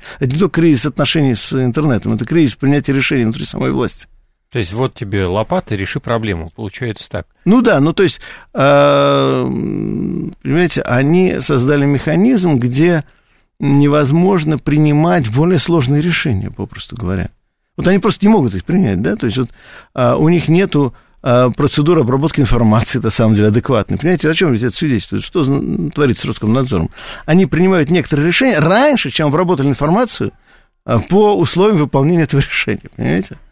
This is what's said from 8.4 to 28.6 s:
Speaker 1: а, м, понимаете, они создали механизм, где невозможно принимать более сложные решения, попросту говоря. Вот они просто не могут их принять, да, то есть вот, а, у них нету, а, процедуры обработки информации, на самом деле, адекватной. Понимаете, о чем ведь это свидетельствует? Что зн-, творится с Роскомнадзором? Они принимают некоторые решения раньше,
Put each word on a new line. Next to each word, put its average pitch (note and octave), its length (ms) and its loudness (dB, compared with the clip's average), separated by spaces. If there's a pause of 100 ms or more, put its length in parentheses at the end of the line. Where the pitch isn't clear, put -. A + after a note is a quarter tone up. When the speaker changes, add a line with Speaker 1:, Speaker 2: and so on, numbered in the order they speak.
Speaker 1:
а, C#3 920 2
м, - 960 -6
понимаете, D#3+ 400 0
они D3+ 580 2
создали C#3 460 0
механизм, E3 720 2
где C#3+ 480 0 (560)
невозможно D3 960 2
принимать D3+ 760 2
более D#3+ 260 2
сложные D3 420 0
решения, B2+ 480 -2
попросту - 460 -12
говоря. F#2 340 -6 (480)
Вот C#3 100 -2
они F#3+ 120 4
просто G3+ 260 0
не G#3 60 6
могут C3 240 2
их F2+ 100 -8
принять, C3 360 0
да, E3+ 140 -2
то B2+ 120 -4
есть G#2+ 100 -4
вот, B2+ 120 -2 (440)
а, B2 240 0
у D3+ 120 2
них E3+ 180 2
нету, D3+ 460 0 (300)
а, B2 280 2
процедуры D3+ 500 2
обработки C3+ 400 0
информации, A2+ 560 2
на A2 140 -2
самом A2 240 2
деле, G#2 140 4
адекватной. G#2 500 0
Понимаете, D#3 300 0
о E3 40 0
чем E3 180 0
ведь A2 120 -2
это A#2 120 -4
свидетельствует? A#2 480 -4
Что E3+ 200 -2
зн-, C#3+ 480 -2
творится C#3 320 0
с - 20 -6
Роскомнадзором? A#2 640 -2 (360)
Они F3 200 4
принимают E3+ 460 2
некоторые D3+ 360 0
решения B3 300 0
раньше, G3 540 2